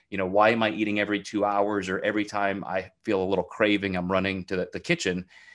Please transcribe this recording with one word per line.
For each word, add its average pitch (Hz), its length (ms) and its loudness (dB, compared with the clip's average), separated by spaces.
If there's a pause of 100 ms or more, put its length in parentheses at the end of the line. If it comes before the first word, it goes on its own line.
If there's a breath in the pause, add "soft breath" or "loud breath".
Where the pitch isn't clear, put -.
You 101 80 -8
know, 95 80 0
why 101 240 6
am 117 140 2
I 110 80 2
eating 104 280 -2
every 104 220 0
two 101 240 -2
hours 101 420 0
or 92 120 -2
every 107 260 0
time 101 380 -2
I 95 280 -6 (120)
feel 101 180 2
a 92 80 0
little 92 140 2
craving, 101 520 0
I'm 90 160 -2
running 95 340 0
to 98 100 -6
the, 90 180 -2
the 92 60 -6
kitchen?" 92 480 -2 (280 soft breath)